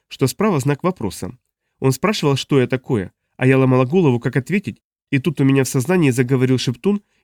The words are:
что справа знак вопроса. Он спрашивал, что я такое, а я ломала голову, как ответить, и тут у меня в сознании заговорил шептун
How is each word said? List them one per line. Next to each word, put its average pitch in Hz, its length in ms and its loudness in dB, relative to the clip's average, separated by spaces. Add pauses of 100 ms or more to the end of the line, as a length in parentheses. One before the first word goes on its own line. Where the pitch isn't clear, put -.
что - 180 -4
справа 190 340 -2
знак 139 220 -2
вопроса. 117 540 -6 (440)
Он 131 120 2
спрашивал, 160 440 -2
что 139 240 0
я 123 60 2
такое, 120 460 -4 (240)
а 131 100 0
я 135 120 4
ломала 131 260 4
голову, 135 360 2
как 131 160 -4
ответить, 143 440 -4 (300)
и 143 80 0
тут 147 220 -4
у 139 40 2
меня 135 200 4
в 131 40 -6
сознании 143 420 0
заговорил 127 480 0
шептун 196 440 -4 (220)